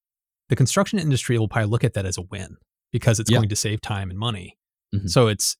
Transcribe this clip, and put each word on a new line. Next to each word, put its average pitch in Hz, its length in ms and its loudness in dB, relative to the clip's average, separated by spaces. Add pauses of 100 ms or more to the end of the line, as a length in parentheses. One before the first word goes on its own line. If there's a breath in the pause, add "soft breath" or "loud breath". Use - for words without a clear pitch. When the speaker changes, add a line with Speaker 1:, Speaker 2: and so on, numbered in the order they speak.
(480)
Speaker 1:
the 123 80 2
construction 196 420 2
industry 135 400 0
will 110 100 0
probably 107 220 0
look 117 140 0
at 120 100 0
that 98 120 -2
as 92 120 -6
a 95 40 -8
win 95 340 -12 (360)
because 113 280 2
it's 107 100 0
Speaker 2:
Yeah. 117 80 6
Speaker 1:
going 110 120 2
to 104 60 -4
save 107 240 -2
time 98 300 -6
and 92 80 -10
money. 104 400 -6 (360)
Speaker 2:
Mm-hmm. 98 140 -2
Speaker 1:
So 117 200 6
it's, - 320 -2